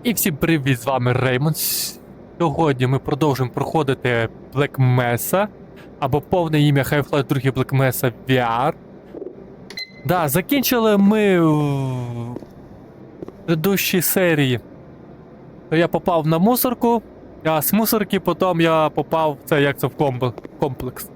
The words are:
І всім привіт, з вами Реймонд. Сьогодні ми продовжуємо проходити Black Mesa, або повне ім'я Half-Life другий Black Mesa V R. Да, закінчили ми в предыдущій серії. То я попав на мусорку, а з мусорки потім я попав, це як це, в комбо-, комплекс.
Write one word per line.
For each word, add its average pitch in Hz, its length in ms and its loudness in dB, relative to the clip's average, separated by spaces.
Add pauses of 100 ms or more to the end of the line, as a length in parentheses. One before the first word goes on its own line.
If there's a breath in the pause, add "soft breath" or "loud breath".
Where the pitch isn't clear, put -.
І 240 100 0
всім 175 220 -2
привіт, 139 460 0
з - 40 -8
вами 127 280 0
Реймонд. 127 420 0 (840)
Сьогодні 143 480 0
ми 131 120 2
продовжуємо 135 540 -2
проходити 127 760 0 (240)
Black 139 240 -2 (200)
Mesa, 127 500 0 (520 loud breath)
або 139 220 -2
повне 160 400 0
ім'я 143 220 4
Half-Life 143 440 0
другий 135 240 0
Black 127 260 -2
Mesa 131 340 0 (180)
V 127 180 2 (200)
R. 165 60 -2 (1300)
Да, 170 220 0
закінчили 220 680 2
ми 196 440 4
в 131 920 0 (1120)
предыдущій 175 540 0
серії. 147 580 0 (1080)
То 156 60 -2
я 170 120 2
попав 165 400 0
на 160 120 2
мусорку, 233 600 0 (440)
а 160 160 2
з - 120 -2
мусорки 208 460 0
потім 175 420 0
я 160 280 4
попав, 156 560 -2
це 151 160 2
як 139 180 0
це, 147 80 -2
в - 80 -6
комбо-, 127 380 -2 (260)
комплекс. 127 560 -8